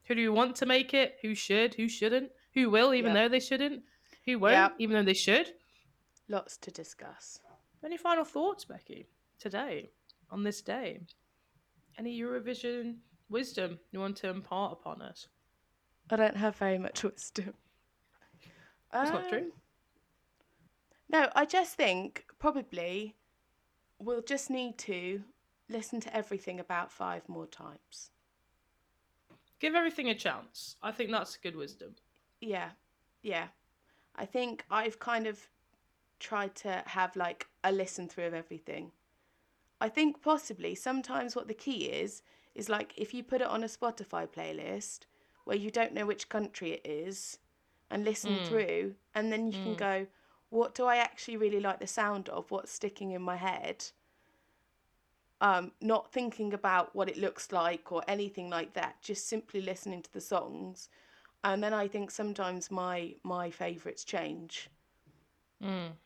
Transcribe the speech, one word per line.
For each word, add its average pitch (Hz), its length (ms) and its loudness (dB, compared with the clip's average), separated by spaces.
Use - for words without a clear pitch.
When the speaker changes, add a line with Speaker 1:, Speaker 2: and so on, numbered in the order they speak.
Speaker 1:
Who 240 100 2
do 233 60 4
we 226 80 4
want 240 280 6
to 262 80 2
make 262 300 4
it? 269 260 4
Who 220 140 0
should? 220 400 4
Who 226 120 2
shouldn't? 233 440 2
Who 254 160 6
will, 247 240 10
even 226 180 4
Speaker 2:
Yep. 208 120 8
Speaker 1:
though 240 40 6
they 254 100 6
shouldn't? 269 440 0
Who 247 140 2
won't, 202 140 10
Speaker 2:
Yep. 190 260 10
Speaker 1:
even 220 160 2
though 214 80 6
they 190 100 6
should? 214 400 4
Speaker 2:
Lots - 300 -4
to - 140 -14
discuss. - 720 -16
Speaker 1:
Any 330 140 -6
final 330 280 2
thoughts, 370 400 -2
Becky, - 420 -16
today, 202 540 -6
on 196 100 -4
this 202 220 -2
day? 208 380 -6
Any 233 200 -6
Eurovision 240 800 -4
wisdom 202 500 -2
you 190 80 -6
want 196 180 -2
to 190 120 -4
impart 185 440 -2
upon - 300 -10
us? - 240 -16
Speaker 2:
I 226 60 4
don't 214 220 6
have 208 180 2
very 190 240 2
much - 240 -4
wisdom. - 500 -6
Speaker 1:
That's 277 200 2
not 359 180 -2
true. 240 80 0
Speaker 2:
Um, 330 140 -4
no, 311 260 6
I 294 100 6
just 359 300 2
think 196 500 2
probably 214 760 -2
we'll 233 240 -2
just 269 260 -2
need 247 300 -2
to 185 420 -4
listen 226 320 -6
to - 140 -6
everything 196 440 -4
about 175 320 -2
five 175 380 -6
more 165 180 -10
times. - 640 -18
Speaker 1:
Give 311 160 2
everything 320 340 2
a 214 60 2
chance. - 640 -4
I 214 100 -4
think 220 200 -4
that's 202 260 -2
good 170 180 -8
wisdom. - 400 -12
Speaker 2:
Yeah, 185 300 -4
yeah. 175 280 -4
I - 100 -8
think 247 460 -4
I've 220 280 0
kind 226 280 -2
of 208 120 -6
tried 202 360 -4
to 185 320 -4
have, 185 280 0
like, 175 320 -4
a 190 80 6
listen 185 360 -2
through 175 200 -6
of 165 60 -4
everything. 160 580 -10
I 220 80 2
think 302 320 4
possibly 208 540 2
sometimes 254 600 -2
what 233 140 -4
the 214 40 -4
key 240 320 -4
is, 185 360 -4
is, 208 160 -8
like, 208 260 -2
if 208 180 -6
you 247 100 -8
put 254 180 0
it 247 60 0
on 226 160 -2
a 226 40 -4
Spotify 214 600 -4
playlist 165 720 -8
where 202 140 0
you 208 120 -2
don't 233 240 0
know 208 120 -2
which 208 240 -4
country 202 420 -4
it - 140 -6
is 165 540 -8
and 208 160 -2
listen 208 320 0
Speaker 1:
Mm. 180 100 -2
Speaker 2:
through, 196 480 2
and 220 180 0
then 220 160 0
you 214 60 -2
can 196 220 -4
Speaker 1:
Mm. - 20 -8
Speaker 2:
go, 196 300 0
"What 226 240 2
do 247 120 0
I 240 120 6
actually 233 400 0
really 208 220 4
like 190 200 0
the 202 80 -8
sound 208 420 -2
of? - 220 -6
What's 196 200 -6
sticking 196 400 -6
in 180 100 -6
my 180 140 -2
head?" - 560 -6
Um, 185 400 4
not 220 320 2
thinking 220 400 -2
about 190 420 2
what 190 140 0
it - 80 -6
looks - 340 -4
like 175 400 0
or 170 160 -2
anything 196 420 -4
like 170 240 -4
that, - 280 -4
just - 260 -6
simply 220 340 -4
listening 190 400 -6
to - 120 -20
the 190 80 -10
songs. 185 680 -4
And 202 200 2
then 214 100 0
I 208 140 0
think 202 220 -4
sometimes 196 640 -4
my, 180 520 -4
my 180 280 -4
favourites 175 540 -8
change, 165 640 -6
Speaker 1:
Mm. 180 440 -6